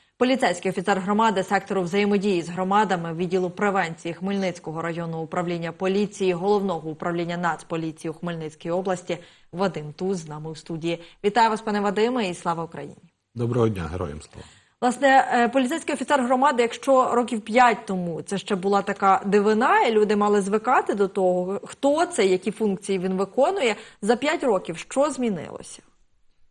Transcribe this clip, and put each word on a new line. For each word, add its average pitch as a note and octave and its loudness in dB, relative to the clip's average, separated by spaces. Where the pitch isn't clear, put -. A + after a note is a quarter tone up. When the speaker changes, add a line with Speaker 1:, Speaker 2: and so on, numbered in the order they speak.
Speaker 1:
Поліцейський B3 2
офіцер F#3+ 0
громади G3+ 2
сектору G3 -2
взаємодії G3 0
з D#3+ -8
громадами F#3 0
відділу F3+ -2
превенції F3 -2
Хмельницького F3+ -4
районного E3 -6
управління E3+ -4
поліції F#3+ -2
Головного F3+ -2
управління E3+ -4
Нацполіції E3 -4
у D#3 -10
Хмельницькій E3 -8
області F3+ -4
Вадим E3 -4
Туз F#3 -4
з D#3+ -12
нами D3+ -10
у D#3+ -10
студії. E3 -6
Вітаю A3 4
вас, G#3+ -2
пане G#3 -2
Вадиме, G#3 0
і F3 -6
слава E3+ -4
Україні! C#3+ -14
Speaker 2:
Доброго A#2 2
дня, F#2+ -4
героям D#2+ -8
слава! - -20
Speaker 1:
Власне, C4 4
е, A#3+ 4
поліцейський C4+ 0
офіцер C4+ 0
громади, B3+ 2
якщо B3+ 2
років A#3 0
п'ять A3+ 4
тому F3 -4
це G3 -6
ще G3+ -4
була G3 2
така F#3+ 2
дивина, G#3+ 4
і A#3 2
люди G#3+ 4
мали G#3 4
звикати A3 0
до G3 0
того, F#3 0
хто D4 2
це, B3+ 0
які F#3 2
функції G3 -2
він F#3 -4
виконує, A#3+ 0
за A3+ 2
п'ять D4 -2
років F#3 0
що C#4+ 0
змінилося? A#3 -6